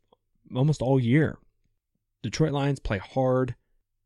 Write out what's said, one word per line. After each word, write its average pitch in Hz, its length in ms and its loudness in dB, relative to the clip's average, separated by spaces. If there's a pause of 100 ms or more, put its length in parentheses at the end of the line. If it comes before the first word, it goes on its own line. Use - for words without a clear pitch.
(540)
almost 143 260 0
all 131 200 2
year. 123 380 2 (800)
Detroit 139 300 -2
Lions 139 300 -2
play 104 180 -4
hard. 127 560 -2 (520)